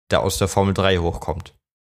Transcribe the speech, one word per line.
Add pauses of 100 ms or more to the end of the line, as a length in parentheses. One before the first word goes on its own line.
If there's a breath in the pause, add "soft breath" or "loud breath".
(120)
der
aus
der
Formel
drei
hochkommt. (280)